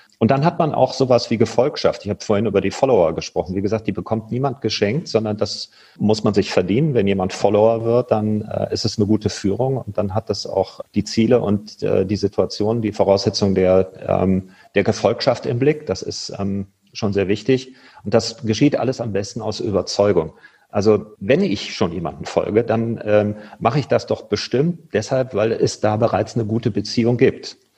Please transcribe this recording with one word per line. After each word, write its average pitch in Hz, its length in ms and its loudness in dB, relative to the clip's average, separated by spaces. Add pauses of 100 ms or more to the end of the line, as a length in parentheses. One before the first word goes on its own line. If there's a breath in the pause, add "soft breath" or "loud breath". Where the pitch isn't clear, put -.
(200 soft breath)
Und 117 100 4
dann 139 160 2
hat 165 140 0
man 156 160 0
auch 127 180 0
sowas 123 380 2
wie 113 80 2
Gefolgschaft. - 640 0
Ich 101 60 -4
habe - 120 -6
vorhin 107 220 0
über 98 160 2
die 95 80 -2
Follower 95 460 2
gesprochen. 87 400 -6
Wie 98 80 -2
gesagt, 107 240 -2
die 104 40 -2
bekommt 110 400 -6
niemand 127 300 -4
geschenkt, 110 460 -2
sondern 107 280 0
das - 360 -6 (260 soft breath)
muss 104 260 2
man 104 120 2
sich 98 160 2
verdienen. 113 420 2
Wenn 104 140 2
jemand 95 260 0
Follower 110 500 2
wird, 120 280 0
dann, 107 320 0
äh, - 280 -4
ist - 140 -4
es - 140 -2
eine 101 80 2
gute 104 240 2
Führung 123 460 -2
und 104 200 -8
dann 98 160 -2
hat 110 160 -4
das - 160 -6
auch - 360 -2 (120)
die 101 100 0
Ziele 117 380 2
und, 104 400 -2
äh, 98 240 0
die 101 120 -2
Situation, 104 640 -2
die 104 80 -2
Voraussetzung 98 640 2
der, 92 380 4 (140)
ähm, 92 440 0 (240 loud breath)
der 98 80 4
Gefolgschaft 113 640 0
im 123 140 -2
Blick. 151 260 0
Das - 160 -4
ist, - 360 -10
ähm, 98 300 -4 (260)
schon 101 200 -4
sehr 95 160 0
wichtig. 123 460 -2 (280 loud breath)
Und 104 100 -2
das - 320 -2
geschieht 123 320 2
alles 123 220 -2
am 117 140 -6
besten 104 280 -4
aus 107 200 -6
Überzeugung. 92 720 0 (340 soft breath)
Also 104 380 2 (140)
wenn 127 220 2
ich - 320 -4
schon 87 200 -4
jemanden 78 320 -8
folge, 104 400 0
dann, 113 400 -2
ähm, 104 300 2 (240 loud breath)
mache 123 200 0
ich 131 80 -4
das 117 200 0
doch - 160 -4
bestimmt 143 720 -2
deshalb, 120 400 -2
weil 107 200 0
es - 260 -2
da 107 160 0
bereits 110 400 0
eine 113 100 0
gute 110 240 -2
Beziehung 113 480 0
gibt. - 400 2 (200 soft breath)